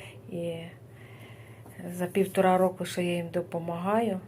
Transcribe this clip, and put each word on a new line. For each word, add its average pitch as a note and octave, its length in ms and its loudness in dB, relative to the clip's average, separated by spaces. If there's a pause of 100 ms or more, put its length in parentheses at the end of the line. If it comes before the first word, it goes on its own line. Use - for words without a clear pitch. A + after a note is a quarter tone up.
(340)
І... E3+ 200 -4 (1400)
За F3+ 100 -2
півтора F#3 520 6
року, F#3 260 4
що - 160 -4
я F3 160 2
їм E3+ 120 -2
допомагаю, F3 1000 0